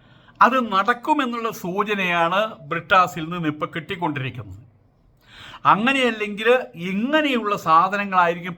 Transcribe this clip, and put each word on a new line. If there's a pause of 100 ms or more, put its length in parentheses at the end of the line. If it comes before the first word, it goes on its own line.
(460)
അത് (160)
നടക്കുമെന്നുള്ള (140)
സൂചനയാണ് (300)
ബ്രിട്ടാസിൽ
നിന്ന്
ഇപ്പോൾ
കിട്ടിക്കൊണ്ടിരിക്കുന്നത്. (1120)
അങ്ങനെയല്ലെങ്കിൽ (420)
ഇങ്ങനെയുള്ള (140)
സാധനങ്ങളായിരിക്കും